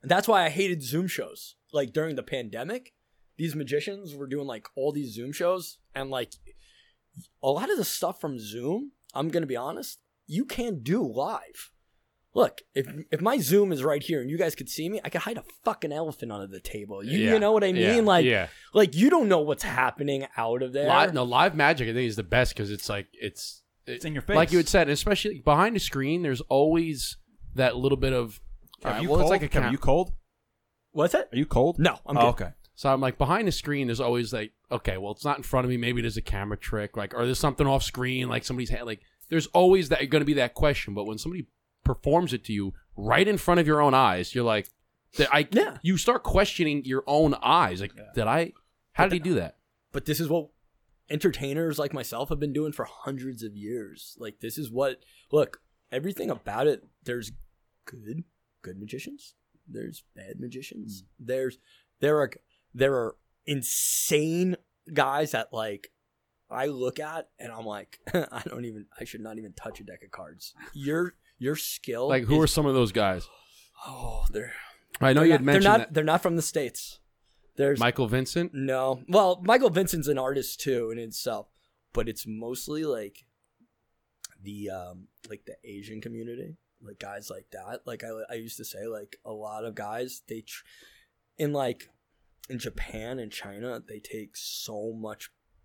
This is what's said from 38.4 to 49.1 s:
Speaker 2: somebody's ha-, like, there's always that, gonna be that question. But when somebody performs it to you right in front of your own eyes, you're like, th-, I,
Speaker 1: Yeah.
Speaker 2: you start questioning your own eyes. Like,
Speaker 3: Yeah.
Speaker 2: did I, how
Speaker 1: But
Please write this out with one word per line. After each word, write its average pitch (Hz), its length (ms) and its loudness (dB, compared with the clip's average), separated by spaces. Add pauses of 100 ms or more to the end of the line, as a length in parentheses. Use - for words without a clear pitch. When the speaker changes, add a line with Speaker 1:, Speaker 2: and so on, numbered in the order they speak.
Speaker 2:
somebody's 123 260 -4
ha-, 120 140 -2
like, 110 160 -8 (300)
there's 160 180 2
always 180 400 6
that, 139 220 2
gonna 151 140 4
be 143 100 2
that 127 200 2
question. 143 400 0
But 101 100 -4
when 107 140 -6
somebody 170 300 -8 (360)
performs 160 480 2
it 120 120 -6
to 113 80 -6
you 101 220 -2 (220)
right 120 300 4
in 208 120 2
front 175 200 4
of 160 80 6
your 151 140 4
own 143 140 8
eyes, 95 400 4
you're 120 100 0
like, 107 240 0 (460)
th-, 143 180 2
I, 147 180 4
Speaker 1:
Yeah. 349 320 2
Speaker 2:
you 180 140 2
start 247 260 2
questioning 151 640 2
your 131 220 -2
own 147 360 6
eyes. 117 380 4
Like, 101 160 -8
Speaker 3:
Yeah. 104 180 -20
Speaker 2:
did 110 140 0
I, 160 240 0 (400)
how 165 120 4
Speaker 1:
But 196 60 2